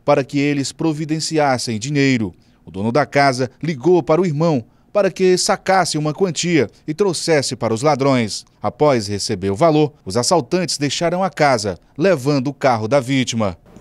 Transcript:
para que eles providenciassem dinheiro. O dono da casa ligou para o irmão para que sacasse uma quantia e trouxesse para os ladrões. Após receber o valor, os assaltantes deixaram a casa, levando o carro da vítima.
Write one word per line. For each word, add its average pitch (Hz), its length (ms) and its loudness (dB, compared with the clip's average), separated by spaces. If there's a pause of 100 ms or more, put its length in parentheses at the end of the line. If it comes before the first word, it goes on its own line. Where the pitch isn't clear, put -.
para 143 200 4
que 143 160 -4
eles 143 320 -2
providenciassem 151 1080 -2
dinheiro. 131 560 0 (320)
O 80 60 -20
dono 98 200 -4
da 143 140 2
casa 135 460 0 (100)
ligou 160 400 0
para 156 180 2
o 196 60 0
irmão 151 400 -2 (260)
para 190 200 2
que 185 260 2
sacasse 190 600 0
uma 151 160 -2
quantia 165 560 0 (180)
e 156 60 -6
trouxesse 160 600 0
para 113 200 -2
os 110 80 -2
ladrões. 131 640 0 (180)
Após 120 440 0
receber 98 420 -4
o 98 60 0
valor, 151 360 2 (140)
os 95 100 -8
assaltantes 160 640 0
deixaram 170 440 -2
a 190 80 -2
casa, 110 480 0 (200)
levando 143 500 0
o 143 60 -4
carro 113 340 0
da 139 140 2
vítima. 117 560 -2 (240)